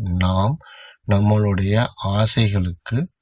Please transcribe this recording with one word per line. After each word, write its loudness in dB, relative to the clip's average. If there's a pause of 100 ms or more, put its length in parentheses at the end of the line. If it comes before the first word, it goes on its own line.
(180)
நாம் 0 (520)
நம்மளுடைய 2 (200)
ஆசைகளுக்கு -2 (220)